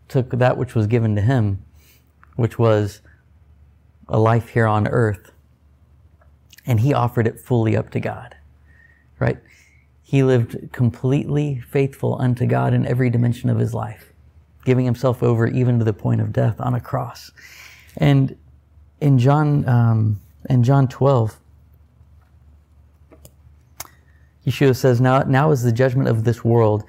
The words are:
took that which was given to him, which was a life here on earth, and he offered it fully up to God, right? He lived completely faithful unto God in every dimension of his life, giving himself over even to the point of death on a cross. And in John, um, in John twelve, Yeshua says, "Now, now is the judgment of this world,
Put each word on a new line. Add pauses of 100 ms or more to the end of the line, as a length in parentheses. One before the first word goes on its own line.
took
that
which
was
given
to
him, (720)
which
was (1040)
a
life
here
on
earth, (1300)
and
he
offered
it
fully
up
to
God, (840)
right? (640)
He
lived
completely
faithful
unto
God
in
every
dimension
of
his
life, (540)
giving
himself
over
even
to
the
point
of
death
on
a
cross. (680)
And (640)
in
John,
um, (300)
in
John
twelve, (3000)
Yeshua
says,
"Now,
now
is
the
judgment
of
this
world,